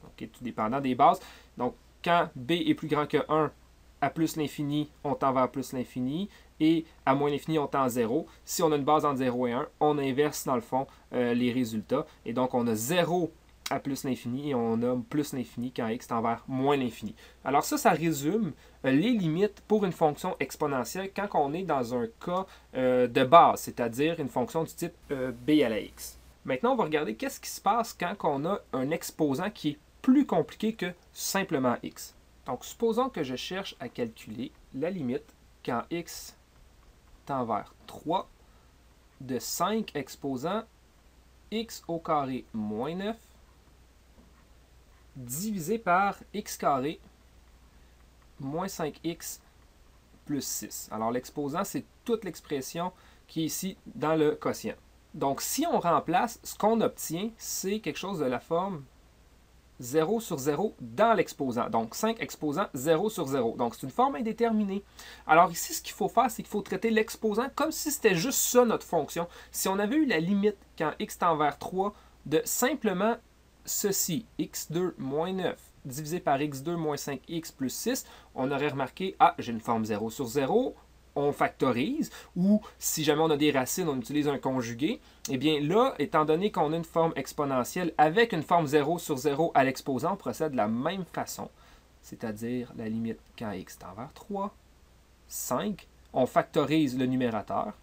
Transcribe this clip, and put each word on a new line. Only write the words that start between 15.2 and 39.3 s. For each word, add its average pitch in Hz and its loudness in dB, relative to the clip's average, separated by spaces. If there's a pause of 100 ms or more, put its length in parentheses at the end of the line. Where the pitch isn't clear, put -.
l'infini 123 -6
quand 120 -4
x 113 -6
tend 117 -2
vers 233 0
moins 135 2
l'infini. 123 -4 (300)
Alors - 2
ça, 302 -2
ça 247 4
résume, 160 0 (320)
euh, 131 2
les 170 4
limites 196 2
pour 208 2
une 175 0
fonction 160 0
exponentielle 156 -4
quand 202 -4
on 143 2
est 185 -4
dans 127 -2
un 120 0 (120)
cas, 180 -2 (300)
euh, 127 4
de 120 2
base, 151 10
c'est-à-dire 131 -2
une 139 -4
fonction 131 -2
du - -14
type, 170 -8 (180)
euh, 131 -4
b 131 4
à 120 2
la 107 -2
x. - -14 (240)
Maintenant, 226 2
on - 2
va 220 2
regarder 156 0
qu'est-ce - -8
qui - -12
se - -12
passe 226 2
quand 180 -6
on 143 0
a 196 0 (140)
un 131 0
exposant 160 -2
qui - -4
est 147 -8 (220)
plus 269 6
compliqué 214 0
que 180 -6 (200)
simplement 131 0
x. - -12 (340)
Donc, 127 -8
supposons 233 0
que 180 -4
je 127 -4
cherche 190 -8
à 127 -10
calculer 113 -8 (220)
la 143 -2
limite 147 -4 (300)
quand 117 -2
x - -10 (880)
tend 131 -2
vers 107 -4 (140)
trois - -4 (920)
de 127 -4